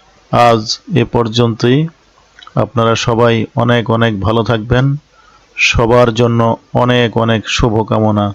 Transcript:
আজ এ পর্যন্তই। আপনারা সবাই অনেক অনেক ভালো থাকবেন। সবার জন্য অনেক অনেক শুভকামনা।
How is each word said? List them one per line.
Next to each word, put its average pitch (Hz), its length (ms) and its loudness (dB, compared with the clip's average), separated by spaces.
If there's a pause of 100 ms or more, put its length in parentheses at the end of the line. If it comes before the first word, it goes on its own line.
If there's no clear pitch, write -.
(320)
আজ 117 320 4 (320)
এ 120 100 2
পর্যন্তই। 120 800 0 (680)
আপনারা 113 400 0
সবাই 113 500 0 (100)
অনেক 120 340 0
অনেক 117 300 0
ভালো 113 240 0
থাকবেন। 123 420 -2 (680)
সবার 120 580 2
জন্য 117 440 0 (160)
অনেক 123 440 0
অনেক 113 320 0
শুভকামনা। 107 840 0